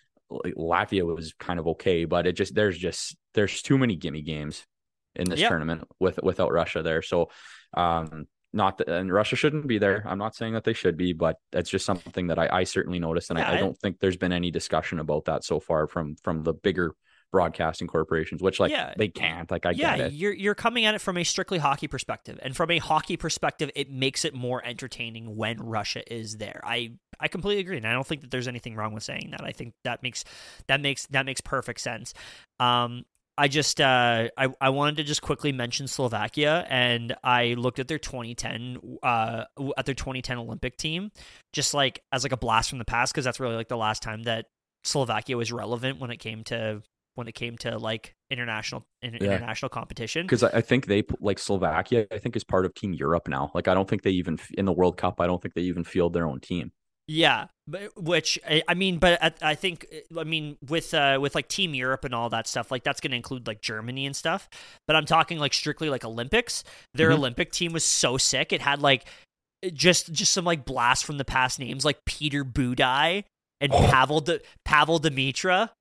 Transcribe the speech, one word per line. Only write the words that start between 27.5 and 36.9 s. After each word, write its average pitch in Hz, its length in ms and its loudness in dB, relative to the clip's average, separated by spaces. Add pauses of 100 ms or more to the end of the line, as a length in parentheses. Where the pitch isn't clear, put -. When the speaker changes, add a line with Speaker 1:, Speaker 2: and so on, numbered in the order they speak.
Speaker 2:
agree, 180 160 -6
and 110 120 -6
I 113 40 2
don't 127 140 0
think 147 140 -6
that 131 100 -16
there's 127 160 -4
anything 120 300 -10
wrong 107 160 -4
with 107 100 -10
saying - 300 -10
that. - 100 -12
I - 80 -10
think - 320 -14
that 120 220 -6
makes, - 200 -6 (440)
that 139 120 -10
makes, 139 260 -6
that 135 200 -2
makes 135 140 -8
perfect 123 400 -6
sense. 120 340 -10 (460)
Um, 120 440 4 (320)
I 147 120 4
just, 143 320 0
uh, 120 560 4
I, 135 240 0
I 135 80 4
wanted 143 300 2
to 156 40 -4
just 147 180 -2
quickly 147 300 -2
mention 127 380 -4
Slovakia, 143 800 0
and 120 560 0